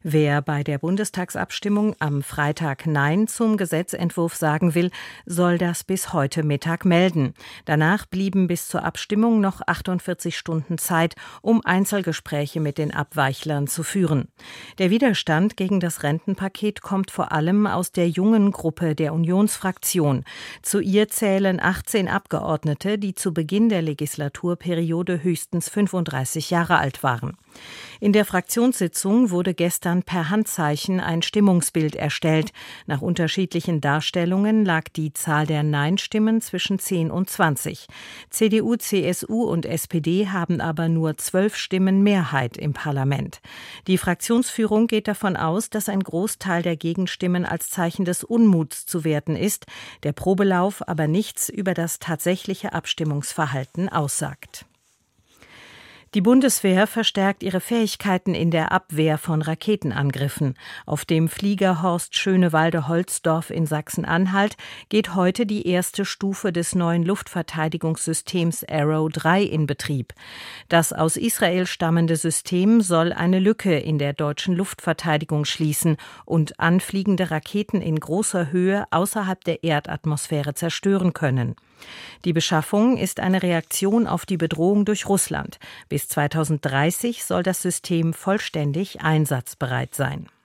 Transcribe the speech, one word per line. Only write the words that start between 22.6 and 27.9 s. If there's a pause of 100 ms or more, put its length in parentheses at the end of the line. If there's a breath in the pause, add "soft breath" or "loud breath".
die
zu
Beginn
der
Legislaturperiode
höchstens
fünfunddreißig
Jahre
alt
waren. (640 loud breath)